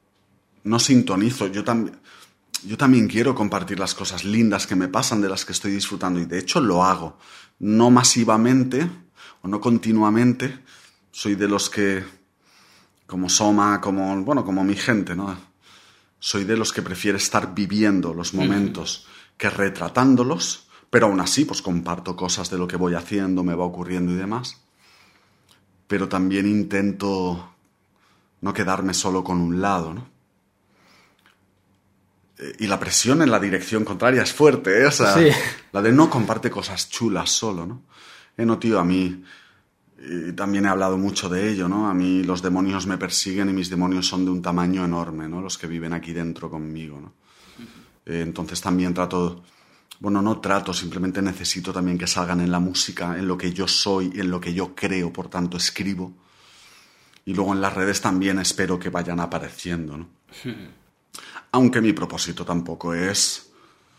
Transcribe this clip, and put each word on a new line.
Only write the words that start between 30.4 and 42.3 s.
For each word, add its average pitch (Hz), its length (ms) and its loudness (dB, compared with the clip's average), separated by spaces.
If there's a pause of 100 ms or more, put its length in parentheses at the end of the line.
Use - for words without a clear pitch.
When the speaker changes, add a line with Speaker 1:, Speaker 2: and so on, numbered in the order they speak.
Speaker 1:
Eh, 71 200 -12
y 107 80 -4
la 98 120 0
presión 110 420 2
en 143 100 6
la 107 80 4
dirección 98 460 0
contraria 117 380 2
es 104 100 -4
fuerte, 127 480 6
¿eh? 135 60 8
O 147 40 4
sea, 110 240 4
Speaker 2:
Sí. 165 120 8 (440)
Speaker 1:
la 98 100 -2
de 110 100 4
no 156 180 8
comparte 110 400 0
cosas 95 400 -6
chulas 92 400 -2
solo, 95 360 -2
¿no? 123 180 -12 (540)
Eh, 113 80 0
no, 113 120 2
tío, 110 220 2
a 90 60 6
mí, 92 380 0 (760)
y 82 340 -8
también 98 320 -2
he 101 40 2
hablado 95 280 0
mucho 98 320 -2
de 95 220 0
ello, 92 180 -2
¿no? 104 180 0
A 95 60 0
mí 92 300 2
los 87 180 -2